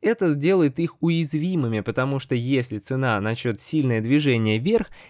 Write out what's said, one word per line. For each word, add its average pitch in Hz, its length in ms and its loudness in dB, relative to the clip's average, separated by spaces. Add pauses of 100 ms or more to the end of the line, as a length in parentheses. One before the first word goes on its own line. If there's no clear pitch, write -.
это 190 300 0
сделает 151 480 2
их - 240 -4
уязвимыми, 160 800 0
потому 131 380 -2
что - 160 -4
если 123 440 -2
цена 127 420 -2
начнёт 110 400 -2
сильное 127 400 0
движение 117 560 2
вверх, 190 300 0 (240)